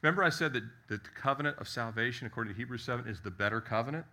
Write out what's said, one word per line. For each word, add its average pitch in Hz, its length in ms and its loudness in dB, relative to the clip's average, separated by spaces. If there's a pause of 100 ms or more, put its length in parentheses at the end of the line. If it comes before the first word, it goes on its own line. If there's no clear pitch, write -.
Remember 180 200 6
I 170 80 8
said 156 220 0
that 123 120 -2 (240)
the 104 100 -2
covenant 139 600 0
of 110 100 -8
salvation, 117 580 -2
according 110 280 -4
to 104 40 -8
Hebrews 123 240 -6
seven, 123 260 -2
is 98 120 -6
the 101 100 -6
better 104 300 2
covenant? 131 520 -2